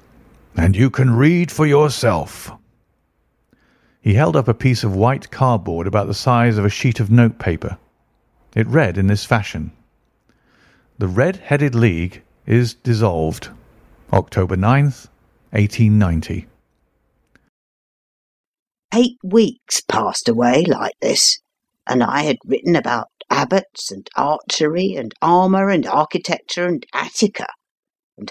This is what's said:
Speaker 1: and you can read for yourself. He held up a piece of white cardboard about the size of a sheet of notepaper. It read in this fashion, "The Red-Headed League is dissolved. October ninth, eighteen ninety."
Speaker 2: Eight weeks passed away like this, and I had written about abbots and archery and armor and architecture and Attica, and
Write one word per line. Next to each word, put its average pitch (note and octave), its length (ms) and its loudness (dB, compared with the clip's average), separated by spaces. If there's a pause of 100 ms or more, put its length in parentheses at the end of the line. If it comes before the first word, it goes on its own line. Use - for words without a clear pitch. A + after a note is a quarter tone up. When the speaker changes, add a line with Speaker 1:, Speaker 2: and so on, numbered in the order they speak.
(560)
Speaker 1:
and F2 180 2
you A#2+ 160 4
can B2 300 2
read F3 320 2
for D#3 160 0
yourself. B2+ 840 0 (1500)
He G2+ 160 2
held D#3 240 2
up A#2+ 80 0
a A#2 80 2
piece B2 320 0
of F#2+ 80 -2
white A#2+ 400 -2
cardboard F2+ 500 -2
about G2+ 220 0
the - 80 -4
size A#2+ 420 2
of G2+ 60 0
a G2+ 80 2
sheet - 320 -2
of G2+ 80 0
notepaper. A2+ 680 0 (760)
It A2+ 160 0
read B2 260 2
in G2 140 2
this G#2 160 -2
fashion, F#2 480 -4 (1300)
"The F#2+ 80 -2
Red-Headed C#3+ 640 0
League F2+ 480 0 (240)
is A#2 320 2
dissolved. G2 720 -2 (640)
October F#2 400 0
ninth, B2+ 560 0 (400)
eighteen G#2+ 480 2
ninety." F2 480 -2 (2500)
Speaker 2:
Eight A#3+ 320 2
weeks F#3+ 560 0
passed - 480 -4
away A#2+ 320 2
like C3+ 400 -2
this, - 400 0 (480)
and B2 160 0
I C#3 240 -2
had B2 160 -2
written E3+ 320 0
about A#2+ 320 -4 (240)
abbots C#3+ 560 -4
and - 240 -14
archery D#3+ 800 -2
and A#2+ 160 -10 (160)
armor F#3+ 480 2
and D#3+ 160 -2
architecture E3+ 800 -4
and E3+ 240 -6
Attica, - 560 -4 (640)
and - 180 -18